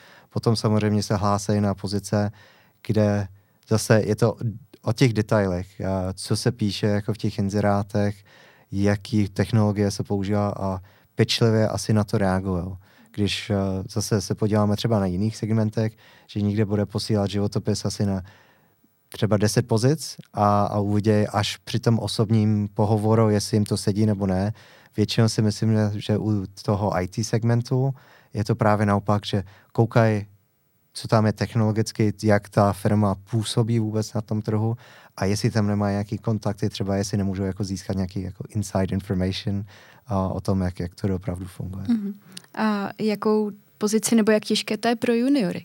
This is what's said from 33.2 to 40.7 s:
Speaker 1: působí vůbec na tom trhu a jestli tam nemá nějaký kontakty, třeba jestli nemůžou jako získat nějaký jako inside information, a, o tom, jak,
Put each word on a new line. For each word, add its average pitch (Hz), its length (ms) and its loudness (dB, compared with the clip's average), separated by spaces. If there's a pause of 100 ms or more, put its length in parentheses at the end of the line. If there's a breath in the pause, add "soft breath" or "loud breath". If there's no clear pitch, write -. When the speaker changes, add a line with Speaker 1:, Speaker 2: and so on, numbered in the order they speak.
Speaker 1:
působí 117 480 -2
vůbec 107 340 -4
na 110 80 -4
tom 107 220 -4
trhu 110 340 -2 (400 loud breath)
a - 80 -2
jestli 104 260 0
tam 107 160 0
nemá 101 240 0
nějaký 101 280 -4
kontakty, 107 500 -4
třeba 98 280 -4
jestli 101 220 -2
nemůžou 98 240 -2
jako 95 220 -4
získat 95 320 -6
nějaký 95 260 -4
jako 90 260 -10
inside 95 460 -2
information, 95 720 -2 (420 loud breath)
a, 95 220 -2
o 92 120 -6
tom, 95 200 0
jak, 92 200 -4